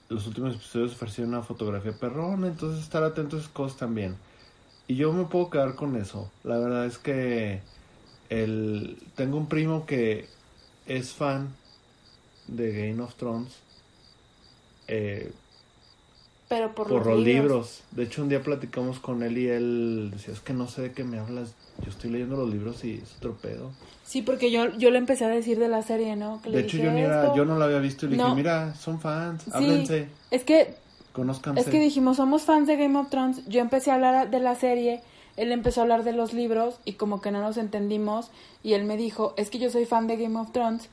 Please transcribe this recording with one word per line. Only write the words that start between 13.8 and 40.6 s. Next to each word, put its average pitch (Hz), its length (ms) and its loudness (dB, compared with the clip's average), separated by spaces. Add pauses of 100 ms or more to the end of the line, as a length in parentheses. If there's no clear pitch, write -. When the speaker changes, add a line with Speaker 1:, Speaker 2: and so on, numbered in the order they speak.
Speaker 1:
eh, 104 440 -4 (1160)
Speaker 2:
Pero 226 260 -2
por 208 140 -4
Speaker 1:
por 120 180 2
Speaker 2:
los 113 120 6
Speaker 1:
los 113 80 6
Speaker 2:
libros. 127 180 6
Speaker 1:
libros. 127 480 0
De 123 120 -4
hecho, 120 180 -6
un 143 80 -2
día 139 120 2
platicamos 127 580 -4
con 120 240 -4
él 117 140 -2
y 123 120 0
él 117 640 -2
decía, 101 200 -12
"Es 104 60 -12
que - 140 -8
no 123 140 -4
sé 131 160 -10
de 123 100 -6
qué 135 100 -8
me 117 160 -6
hablas, 117 340 -8 (300)
yo 104 60 -8
estoy 101 200 -8
leyendo 123 280 -4
los 127 120 0
libros 107 360 -6
y 110 180 -6
es - 140 -20
otro 120 160 -6
pedo". 113 380 -10 (340)
Speaker 2:
Sí, 262 160 -4
porque 247 280 2
yo, 233 280 2
yo 240 120 8
le 247 100 8
empecé 247 260 2
a - 20 2
decir 226 320 2
de 233 80 4
la 226 140 2
serie, 220 340 -2
¿no? 208 260 -6
Que - 100 -10
le - 80 2
Speaker 1:
De - 40 2
hecho, - 140 -2
Speaker 2:
dije 156 100 2
Speaker 1:
yo 156 60 4
ni 160 80 4
era, 151 240 4
Speaker 2:
esto. - 100 4
Speaker 1:
yo 143 100 6
no 160 140 2
la 151 60 6
había 143 140 4
visto 135 260 -2
y 143 40 0
le 135 60 2
dije, 247 140 4
Speaker 2:
No. - 60 2
Speaker 1:
"Mira, 160 400 0
son 160 260 -6
fans, 165 420 -4
Speaker 2:
Sí, - 80 -10
Speaker 1:
háblense, 147 560 2 (240)
Speaker 2:
es 254 140 0
que, 311 300 6 (360)
Speaker 1:
conózcanse". 135 480 -2
Speaker 2:
es 254 80 2
que 311 140 4
dijimos, 269 340 4
"Somos 277 280 4
fans 311 240 6
de 302 100 4
Game 285 200 4
of 277 120 0
Thrones". 262 400 0
Yo 226 100 2
empecé 262 320 2
a 262 40 6
hablar 254 360 4
de 254 80 2
la 247 160 2
serie, 240 460 0 (340)
él 233 160 -2
empezó 240 300 2
a - 20 6
hablar 233 220 4
de 233 80 0
los 233 180 0
libros 233 540 0
y 202 80 -6
como 208 260 -2
que 202 120 -4
no 202 100 -2
nos 214 160 -2
entendimos 208 760 -2 (320)
y 214 100 2
él 202 120 2
me 214 100 -2
dijo, 220 400 -2
"Es 214 140 -2
que 247 100 -6
yo 247 100 0
soy 240 160 2
fan 233 220 2
de 226 80 0
Game 226 240 -2
of 220 140 -8
Thrones 233 400 0